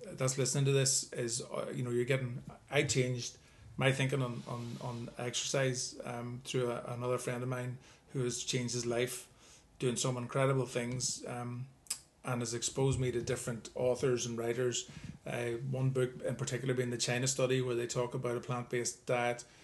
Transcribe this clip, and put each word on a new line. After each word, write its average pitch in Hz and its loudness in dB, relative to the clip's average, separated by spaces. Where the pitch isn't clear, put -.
that's 131 2
listening 135 4
to 135 6
this 135 4
is, 120 -2
uh, - -2
you 139 -2
know, 123 -2
you're 120 4
getting, 127 0
I 147 6
changed 127 0
my 131 6
thinking 135 2
on, 120 -2
on, 120 -6
on 120 -6
exercise, 123 0
um, 123 -6
through 127 0
a, 120 -2
another 123 0
friend 123 -2
of 127 -2
mine 123 -4
who 135 0
has 123 0
changed 120 0
his 120 -2
life 120 0
doing 123 2
some 131 2
incredible 131 2
things, 123 -2
um, 123 -6
and 123 0
has 113 -2
exposed 131 2
me 127 2
to 117 0
different 117 -4
authors 123 2
and 120 -4
writers. 117 0
Uh, 120 -2
one 131 2
book 127 2
in 120 0
particular 127 -2
being 123 2
the 120 -2
China 123 2
Study, 131 2
where 123 0
they 120 0
talk 120 -2
about 123 -2
a - 0
plant-based 120 -4
diet 120 2